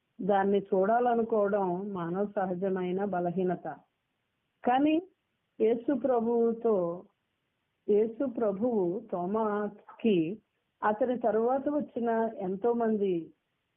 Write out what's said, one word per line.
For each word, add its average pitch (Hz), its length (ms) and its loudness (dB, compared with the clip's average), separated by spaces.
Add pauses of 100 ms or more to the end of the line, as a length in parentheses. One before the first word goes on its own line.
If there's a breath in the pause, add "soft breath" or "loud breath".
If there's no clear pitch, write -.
(200)
దాన్ని 196 400 4
చూడాలనుకోవడం 208 1300 0
మానవ 180 320 -2
సహజమైన 185 760 -2
బలహీనత. 180 600 -2 (1000)
కానీ 294 380 2 (580)
యేసు 240 340 2
ప్రభువుతో, 226 1080 0 (840)
యేసు 226 380 2
ప్రభువు 214 840 -2
తోమాకి 202 1300 -2 (420)
అతని 226 340 0
తరువాత 240 500 0
వచ్చిన 233 680 -2
ఎంతో 196 340 -2
మంది 202 580 0 (460)